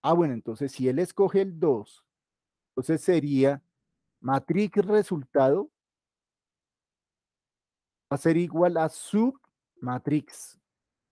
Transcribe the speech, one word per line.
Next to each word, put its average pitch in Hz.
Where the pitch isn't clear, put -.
Ah, 147
bueno, 165
entonces 117
si 127
él 127
escoge 190
el 180
dos, 135
entonces 151
sería 143
matriz 160
resultado 185
va 139
a -
ser 165
igual 170
a 160
submatrix. -